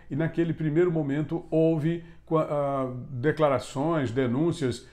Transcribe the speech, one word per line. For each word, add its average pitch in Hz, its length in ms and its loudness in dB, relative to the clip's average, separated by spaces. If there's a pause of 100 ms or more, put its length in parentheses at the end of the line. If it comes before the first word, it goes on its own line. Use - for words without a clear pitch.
e 143 60 -6
naquele 165 380 0
primeiro 160 360 2
momento 156 600 -2
houve 160 540 2 (200)
qua-, 160 240 0
ah, 139 420 -2 (180)
declarações, 143 1000 0
denúncias 131 840 0